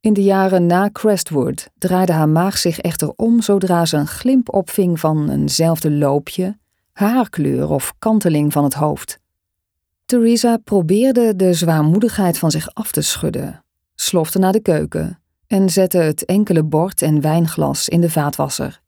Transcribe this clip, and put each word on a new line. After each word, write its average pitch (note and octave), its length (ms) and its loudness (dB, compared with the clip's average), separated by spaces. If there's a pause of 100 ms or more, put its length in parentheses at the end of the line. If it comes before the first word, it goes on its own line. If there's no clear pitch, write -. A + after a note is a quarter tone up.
In A3 120 2
de G3+ 100 2
jaren F#3+ 440 4
na F#3 260 2
Crestwood D#3+ 840 -2
draaide F#3 340 0
haar D#3 160 2
maag E3+ 300 0
zich E3 200 -2
echter D#3+ 380 -6
om A3+ 260 2
zodra F#3 420 2
ze D#3 120 -2
een D3 100 0
glimp B3+ 480 -2
opving F3 460 0
van D#3 300 0
eenzelfde D3+ 600 0
loopje, D3 680 -2 (340)
haarkleur D#3 760 -2
of C#3+ 280 -4
kanteling D#3+ 540 0
van C#3+ 120 0
het C#3 100 0
hoofd. D3 440 -4 (840)
Theresa A#3 520 2
probeerde A3 800 2
de F#3 180 2
zwaarmoedigheid E3+ 840 2
van D#3+ 120 0
zich D#3 240 -6
af - 180 -10
te - 80 -2
schudden, - 640 -6 (300)
slofte - 440 -2
naar F#3+ 140 2
de G#3+ 100 0
keuken D#3 580 -2 (260)
en F#3+ 240 2
zette F#3 280 2
het D#3 260 0
enkele F#3 400 2
bord D#3 380 -2
en D3+ 180 2
wijnglas D#3 680 -2
in E3 120 0
de E3+ 100 2
vaatwasser. C#3+ 760 -4